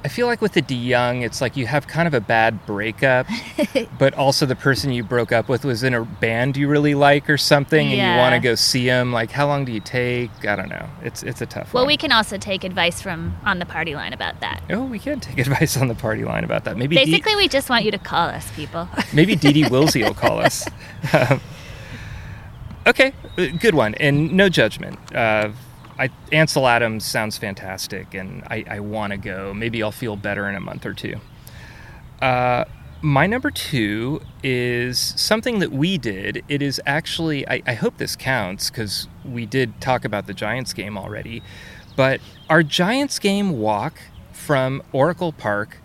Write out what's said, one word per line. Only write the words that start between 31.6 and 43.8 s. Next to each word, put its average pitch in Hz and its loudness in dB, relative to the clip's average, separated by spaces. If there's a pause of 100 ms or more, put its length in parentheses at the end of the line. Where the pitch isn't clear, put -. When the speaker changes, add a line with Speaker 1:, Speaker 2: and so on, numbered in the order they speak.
Speaker 1:
Uh, 123 2 (360)
my 147 4
number 254 -2
two 117 -2 (220)
is 123 -2
something 220 0
that 165 0
we 165 0
did. 104 -4
It 143 -2
is 139 -2
actually, 151 -2
I, 127 -2
I 127 -2
hope 196 -2
this - -6
counts, 104 -2
'cause - -6 (160)
we 120 -8
did 123 -2
talk 127 0
about 101 -4
the 101 -10
Giants 113 -6
game 104 -8
already, 110 -10 (520)
but 131 2 (280)
our 165 6
Giants 226 0
game 202 0
walk 107 -2 (320)